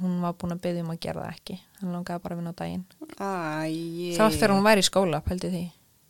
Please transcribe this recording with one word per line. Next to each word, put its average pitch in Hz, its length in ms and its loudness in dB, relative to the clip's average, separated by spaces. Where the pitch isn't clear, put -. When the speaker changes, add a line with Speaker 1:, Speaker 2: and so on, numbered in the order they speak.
Speaker 1:
hún 180 200 0
var 175 120 0
búin 175 220 -6
að 180 60 -10
biðja 175 200 -2
um 165 100 -4
að 165 80 -6
gera - 220 -6
það 170 140 -8
ekki. - 240 -12
Hann 180 140 -4
langaði 175 300 -6
bara 175 120 -6
að - 40 -6
vinna 170 120 -6
á - 80 -12
daginn. 175 260 -4
Speaker 2:
Æi. 170 1000 -4
Speaker 1:
Þrátt 165 220 6
fyrir 214 100 6
að 196 80 6
hún 196 80 4
væri 214 140 8
í 180 100 4
skóla, 170 320 2
pældi 180 300 -2
því. 175 200 -4